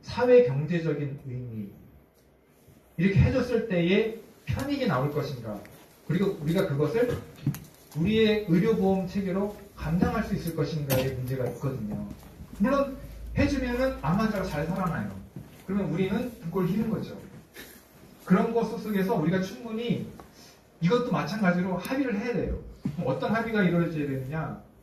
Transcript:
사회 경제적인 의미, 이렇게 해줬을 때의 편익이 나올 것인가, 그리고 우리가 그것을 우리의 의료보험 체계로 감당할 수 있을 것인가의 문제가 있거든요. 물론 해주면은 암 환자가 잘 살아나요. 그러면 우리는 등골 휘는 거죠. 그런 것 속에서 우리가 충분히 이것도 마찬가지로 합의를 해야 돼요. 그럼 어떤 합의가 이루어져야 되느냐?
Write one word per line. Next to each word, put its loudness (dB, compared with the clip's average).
사회 6
경제적인 -2
의미, -8
이렇게 4
해줬을 2
때의 2
편익이 -2
나올 0
것인가, -6
그리고 0
우리가 2
그것을 0
우리의 4
의료보험 4
체계로 -2
감당할 2
수 -4
있을 -4
것인가의 0
문제가 -4
있거든요. -6
물론 2
해주면은 2
암 2
환자가 0
잘 -4
살아나요. -2
그러면 -2
우리는 0
등골 -2
휘는 0
거죠. -4
그런 4
것 2
속에서 0
우리가 2
충분히 -4
이것도 4
마찬가지로 2
합의를 -2
해야 -4
돼요. -2
그럼 -2
어떤 0
합의가 2
이루어져야 2
되느냐? -6